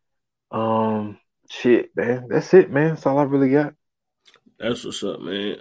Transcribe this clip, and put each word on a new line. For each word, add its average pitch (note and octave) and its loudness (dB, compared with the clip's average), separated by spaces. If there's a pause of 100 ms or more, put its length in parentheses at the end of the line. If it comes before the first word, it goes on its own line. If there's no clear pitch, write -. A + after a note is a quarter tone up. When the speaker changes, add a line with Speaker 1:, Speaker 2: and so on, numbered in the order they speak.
(500)
Speaker 1:
Um, A2 -2 (320)
shit, - 2
man. B2 -4
That's C3+ -2
it, F#3 8
man. D3+ 0
That's - -8
all C#3 0
I D3 2
really C#3 2
got. D3 0 (840)
Speaker 2:
That's A#2 -6
what's - -10
up, F#2+ -8
man. G2+ -8